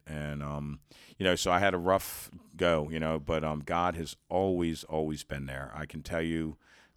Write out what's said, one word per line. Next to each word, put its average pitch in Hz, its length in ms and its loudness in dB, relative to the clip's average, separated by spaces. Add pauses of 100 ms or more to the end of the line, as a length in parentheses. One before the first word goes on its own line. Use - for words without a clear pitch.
And, 73 360 -6
um, 73 380 -6 (380)
you 98 60 -2
know, 90 120 6
so 92 140 0
I 87 80 8
had 98 140 6
a 90 60 0
rough 92 520 0 (240)
go, 82 360 2
you 80 100 -4
know, 80 180 0
but, 78 240 0
um, 76 220 -2
God 87 300 2
has 82 200 -6 (140)
always, 87 560 2
always 78 400 -2
been 69 220 -8
there. 67 280 -8
I 76 120 -8
can 76 160 -12
tell 82 180 -4
you 82 380 -2 (380)